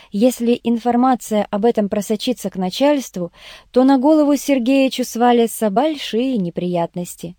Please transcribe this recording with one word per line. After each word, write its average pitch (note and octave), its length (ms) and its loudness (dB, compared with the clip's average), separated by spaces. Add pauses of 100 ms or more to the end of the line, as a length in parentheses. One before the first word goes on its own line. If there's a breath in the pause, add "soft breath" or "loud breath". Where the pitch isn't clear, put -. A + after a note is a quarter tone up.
(120 soft breath)
Если A#3+ 520 2
информация A#3 880 0
об G#3 160 -2
этом G#3+ 240 0
просочится G#3 580 -4
к - 80 -10
начальству, F#3+ 760 -2 (400 loud breath)
то B3+ 140 2
на C4+ 140 4
голову D4 380 4
Сергеичу C4+ 680 0
свалятся A#3 640 2
большие B3+ 720 -2
неприятности. F3 1000 -6